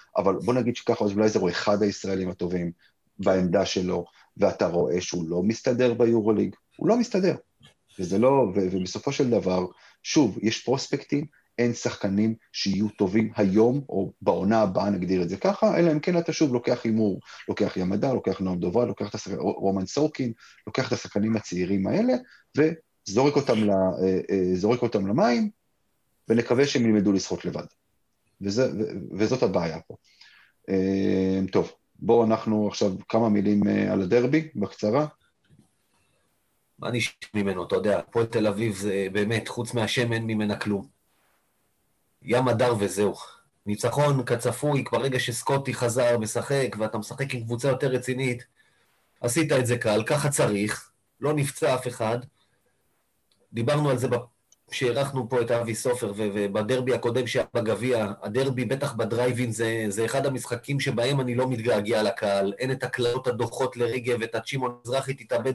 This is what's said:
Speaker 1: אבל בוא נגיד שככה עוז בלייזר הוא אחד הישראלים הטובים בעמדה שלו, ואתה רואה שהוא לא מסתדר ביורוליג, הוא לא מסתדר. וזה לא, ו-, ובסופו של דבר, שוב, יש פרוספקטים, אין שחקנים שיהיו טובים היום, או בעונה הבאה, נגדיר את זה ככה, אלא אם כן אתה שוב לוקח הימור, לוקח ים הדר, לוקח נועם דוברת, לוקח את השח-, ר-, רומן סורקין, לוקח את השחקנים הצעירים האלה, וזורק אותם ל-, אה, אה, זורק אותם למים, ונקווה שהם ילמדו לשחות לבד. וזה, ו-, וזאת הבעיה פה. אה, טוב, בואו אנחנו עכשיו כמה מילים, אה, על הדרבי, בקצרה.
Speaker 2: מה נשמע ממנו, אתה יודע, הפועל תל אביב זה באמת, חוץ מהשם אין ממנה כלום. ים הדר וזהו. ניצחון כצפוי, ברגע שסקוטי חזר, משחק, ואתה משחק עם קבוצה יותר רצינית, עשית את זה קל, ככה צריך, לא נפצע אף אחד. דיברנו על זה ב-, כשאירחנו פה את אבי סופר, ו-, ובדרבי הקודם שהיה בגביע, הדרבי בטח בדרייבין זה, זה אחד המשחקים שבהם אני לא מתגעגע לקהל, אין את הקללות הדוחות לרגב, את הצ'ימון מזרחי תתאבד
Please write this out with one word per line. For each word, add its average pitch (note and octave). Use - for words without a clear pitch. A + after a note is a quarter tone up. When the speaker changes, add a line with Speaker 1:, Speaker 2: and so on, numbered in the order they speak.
Speaker 1:
אבל G2
בוא B2
נגיד A#2+
שככה -
עוז G2+
בלייזר G#2+
הוא F2+
אחד G#2
הישראלים F#2+
הטובים F2
בעמדה F#2+
שלו, F2+
ואתה F#2+
רואה F2
שהוא E2+
לא F2
מסתדר A#2
ביורוליג, A2
הוא -
לא A3
מסתדר. F#3+
וזה F#2
לא, B2
ו-, F#2+
ובסופו F#2+
של C3+
דבר, F#2
שוב, A2+
יש A2
פרוספקטים, C#3
אין A#2+
שחקנים A2
שיהיו G2+
טובים G#2
היום, G#2+
או F#2
בעונה F#2+
הבאה, G2
נגדיר F#2
את F2
זה F#2
ככה, G3+
אלא E3+
אם D3+
כן F3
אתה E3
שוב C#3+
לוקח B2
הימור, A2
לוקח G2
ים F#2
הדר, -
לוקח -
נועם F#2
דוברת, F2+
לוקח G2+
את -
השח-, F#2+
ר-, G2
רומן F#2+
סורקין, C#3
לוקח B2
את B2+
השחקנים A2
הצעירים F#2+
האלה, G#3+
וזורק C#3+
אותם B2
ל-, G#2
אה, F#2
אה, F#2
זורק G#2+
אותם G#2
למים, G#3+
ונקווה A#2+
שהם B2+
ילמדו G#2
לשחות F#2
לבד. -
וזה, G#2
ו-, -
וזאת B2+
הבעיה E2+
פה. -
אה, F#2+
טוב, F#2+
בואו A#2
אנחנו G#2+
עכשיו G2+
כמה A2+
מילים, G#2
אה, G2+
על G2
הדרבי, B2
בקצרה. A2
Speaker 2:
מה G#2+
נשמע A#2+
ממנו, G2
אתה -
יודע, F#2+
הפועל A#2
תל A2
אביב G#2
זה G2
באמת, G#2
חוץ -
מהשם A#2
אין A2+
ממנה G#2+
כלום. G2+
ים B2+
הדר A#2+
וזהו. G2+
ניצחון B2+
כצפוי, B2+
ברגע B2+
שסקוטי C3+
חזר, A#2+
משחק, A2+
ואתה A2
משחק C3+
עם A#2+
קבוצה A#2
יותר C3+
רצינית, B2+
עשית C#3+
את C3
זה A#2+
קל, A2
ככה D3
צריך, G#2+
לא C#3+
נפצע C#3+
אף B2
אחד. A#2
דיברנו C#3+
על C3
זה B2
ב-, A#2+
כשאירחנו C3+
פה B2
את A#2
אבי A2+
סופר, A#2+
ו-, G#2+
ובדרבי G#2+
הקודם A#2+
שהיה A#2
בגביע, A2
הדרבי B2+
בטח C3+
בדרייבין A#2
זה, A2+
זה A2
אחד C3+
המשחקים C3
שבהם C3+
אני B2
לא C3
מתגעגע A2
לקהל, G2+
אין B2+
את B2+
הקללות A#2+
הדוחות A#2+
לרגב, A#2+
את A2+
הצ'ימון B2
מזרחי C3+
תתאבד B2